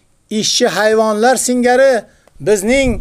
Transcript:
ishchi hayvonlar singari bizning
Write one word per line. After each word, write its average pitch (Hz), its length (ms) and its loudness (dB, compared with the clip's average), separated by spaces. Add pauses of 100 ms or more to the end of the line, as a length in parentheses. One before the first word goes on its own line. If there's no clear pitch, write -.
(320)
ishchi 214 360 -2
hayvonlar 220 680 0
singari 247 580 2 (460)
bizning 214 500 0 (120)